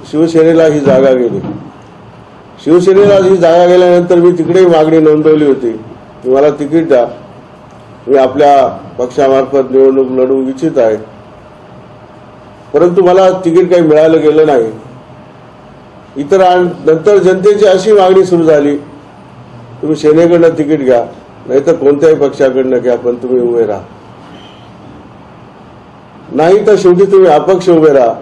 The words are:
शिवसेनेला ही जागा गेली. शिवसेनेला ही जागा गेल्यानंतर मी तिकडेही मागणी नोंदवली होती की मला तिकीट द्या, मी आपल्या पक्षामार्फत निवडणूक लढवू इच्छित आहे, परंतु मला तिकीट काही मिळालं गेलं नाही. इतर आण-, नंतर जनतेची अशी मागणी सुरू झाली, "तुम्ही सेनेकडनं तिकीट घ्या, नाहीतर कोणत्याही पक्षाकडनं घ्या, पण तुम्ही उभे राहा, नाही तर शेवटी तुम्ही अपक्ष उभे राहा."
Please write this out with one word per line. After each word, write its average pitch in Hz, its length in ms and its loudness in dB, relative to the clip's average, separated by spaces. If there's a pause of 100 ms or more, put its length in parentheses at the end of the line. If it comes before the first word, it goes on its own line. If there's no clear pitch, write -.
(120)
शिवसेनेला 165 520 0
ही 151 160 0
जागा 135 320 0
गेली. 120 280 -2 (1300)
शिवसेनेला 190 580 2
ही 190 140 0
जागा 170 280 2
गेल्यानंतर 180 500 2
मी 175 160 2
तिकडेही 175 340 0
मागणी 160 340 2
नोंदवली 151 460 2
होती 127 260 -2 (520)
की 123 60 -6
मला 139 200 2
तिकीट 147 380 -4
द्या, 127 180 2 (1000)
मी 135 100 0
आपल्या 143 500 2 (320)
पक्षामार्फत 135 720 -2
निवडणूक 135 400 0
लढवू 131 360 -2
इच्छित 143 300 -6
आहे, 113 200 0 (1800)
परंतु 175 300 0
मला 185 260 2 (160)
तिकीट 175 240 0
काही 175 120 2
मिळालं 156 400 2
गेलं 151 240 2
नाही. 120 260 -2 (1500)
इतर 143 240 -2
आण-, 180 260 2 (180)
नंतर 160 320 2
जनतेची 190 480 0
अशी 190 260 0
मागणी 190 340 2
सुरू 175 180 -2
झाली, 147 320 0 (1080)
"तुम्ही 151 140 -4
सेनेकडनं 165 540 2
तिकीट 156 300 -4
घ्या, 127 240 0 (440)
नाहीतर 143 260 -2
कोणत्याही 143 420 0
पक्षाकडनं 131 640 -2
घ्या, 120 180 -2
पण 120 200 -4
तुम्ही 123 260 -4
उभे 117 240 -2
राहा, 101 160 -8 (2500)
नाही 175 360 0
तर 208 100 4
शेवटी 180 280 2
तुम्ही 190 260 2
अपक्ष 180 380 0
उभे 156 240 4
राहा." 120 280 0